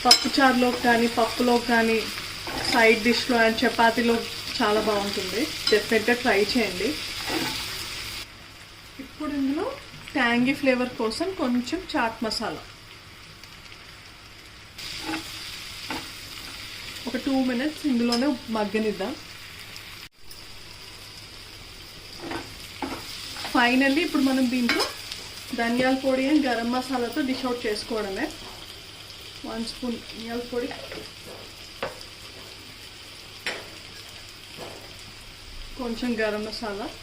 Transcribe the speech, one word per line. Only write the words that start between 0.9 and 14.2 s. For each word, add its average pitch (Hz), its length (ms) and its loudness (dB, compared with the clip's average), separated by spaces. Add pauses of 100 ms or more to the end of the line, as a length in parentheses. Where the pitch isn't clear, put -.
పప్పులోకి 240 540 4
కానీ, 226 260 6 (720)
సైడ్ 226 380 8
డిష్లో 240 280 4 (100)
and 226 160 4
చపాతీలో 233 540 6 (420)
చాలా 214 300 4
బాగుంటుంది. 202 540 0 (280)
డెఫినెట్గా 220 520 4
ట్రై 214 160 4 (160)
చేయండి. 196 360 2 (2250)
ఇప్పుడు 294 360 -6
ఇందులో 277 260 2 (500)
ట్యాంగీ 247 460 4
ఫ్లేవర్ 247 300 4 (100)
కోసం 226 260 0 (140)
కొంచెం 247 380 0 (140)
చాట్ 240 320 0
మసాలా, 208 380 -4 (4000)